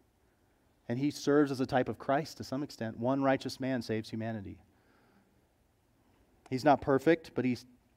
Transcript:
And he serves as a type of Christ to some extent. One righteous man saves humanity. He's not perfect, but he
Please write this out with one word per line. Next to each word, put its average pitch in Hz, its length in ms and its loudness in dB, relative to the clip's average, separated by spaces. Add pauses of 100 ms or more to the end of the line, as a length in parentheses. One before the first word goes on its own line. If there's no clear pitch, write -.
(880)
And 120 120 -4
he 147 120 0
serves 143 400 2
as 127 80 -4
a 131 60 0
type 127 240 0
of 110 80 -6
Christ 139 400 -2
to - 60 -10
some 135 200 -6
extent. 113 360 -8
One 135 240 0
righteous 135 360 0
man 127 220 -2
saves 110 280 -6
humanity. 110 500 -8 (1900)
He's 131 140 -4
not 143 160 8
perfect, 160 540 4
but 123 100 -2
he 123 140 0 (380)